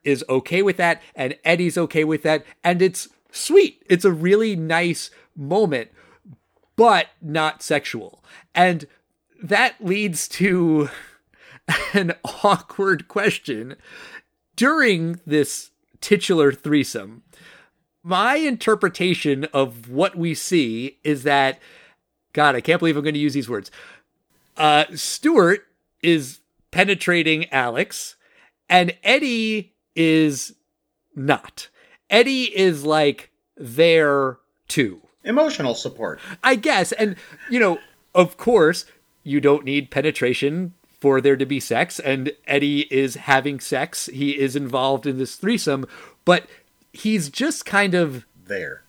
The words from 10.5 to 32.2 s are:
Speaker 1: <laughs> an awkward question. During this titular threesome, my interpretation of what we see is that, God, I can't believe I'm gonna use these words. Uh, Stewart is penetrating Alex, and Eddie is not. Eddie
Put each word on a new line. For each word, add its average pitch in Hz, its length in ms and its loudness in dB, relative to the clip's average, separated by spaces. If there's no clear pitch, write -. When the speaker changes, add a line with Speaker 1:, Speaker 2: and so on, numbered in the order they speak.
Speaker 1:
<laughs> - 20 -6
an 180 200 0
awkward 190 640 0
question. 135 720 -8
During 214 680 2
this - 460 -2
titular 165 500 2
threesome, 127 720 -4
my 196 320 0
interpretation 190 1200 0
of 120 360 -2
what 165 280 0
we 165 180 -2
see 131 720 -2
is 147 180 -2
that, 139 380 0
God, 147 240 2
I 120 40 -4
can't 165 200 0
believe 165 160 2
I'm 143 80 -4
gonna 151 140 -2
use 147 160 -2
these 127 140 -4
words. 107 220 -10
Uh, 151 300 4
Stewart 208 680 2
is 156 380 0
penetrating 170 800 0
Alex, 127 640 -4
and 180 240 2
Eddie 226 680 0
is 160 600 2
not. - 540 -4
Eddie 240 480 2